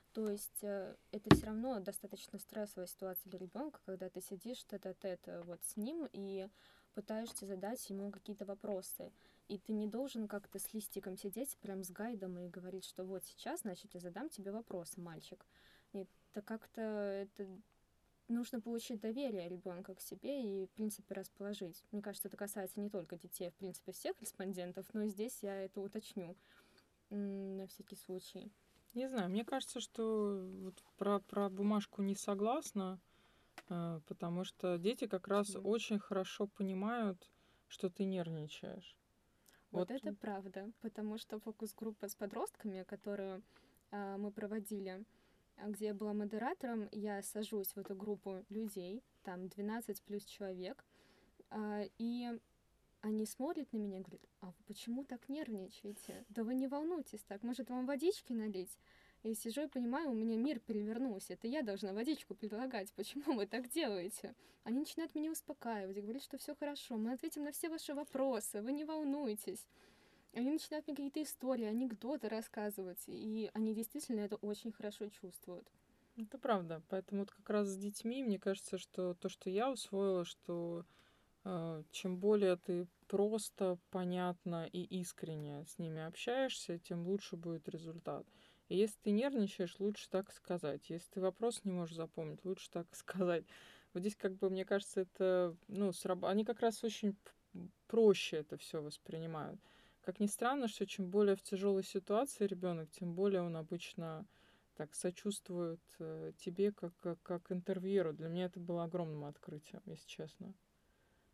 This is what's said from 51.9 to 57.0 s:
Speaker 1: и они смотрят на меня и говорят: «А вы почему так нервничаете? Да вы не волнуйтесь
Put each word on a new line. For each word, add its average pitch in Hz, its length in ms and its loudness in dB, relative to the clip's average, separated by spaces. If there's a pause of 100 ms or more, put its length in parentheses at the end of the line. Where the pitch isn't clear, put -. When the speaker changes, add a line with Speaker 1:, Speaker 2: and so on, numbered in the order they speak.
Speaker 1:
и 240 320 0 (720)
они 214 240 2
смотрят 294 480 -2
на 233 40 0
меня 202 220 0
и - 20 -6
говорят: - 240 -12 (160)
«А 190 60 -10
вы 175 60 -10 (140)
почему 233 380 -2
так 247 240 -8
нервничаете? 214 1000 -6
Да 220 140 0
вы 240 120 4
не 262 120 4
волнуйтесь 285 600 0